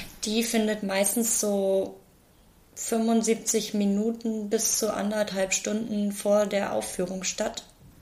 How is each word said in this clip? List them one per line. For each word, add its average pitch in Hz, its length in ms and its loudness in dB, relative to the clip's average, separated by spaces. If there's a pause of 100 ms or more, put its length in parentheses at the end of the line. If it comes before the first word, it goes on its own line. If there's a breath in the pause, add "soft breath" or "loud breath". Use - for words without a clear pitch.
(240 loud breath)
Die 220 180 0
findet 214 400 0
meistens 196 560 2
so 196 600 0 (760)
fünfundsiebzig 226 1000 0
Minuten 214 720 0
bis 214 300 0
zu 214 160 0
anderthalb 202 580 0
Stunden 208 600 -2
vor 208 340 4
der 196 260 -2
Aufführung 185 500 -4
statt. - 420 -4 (380)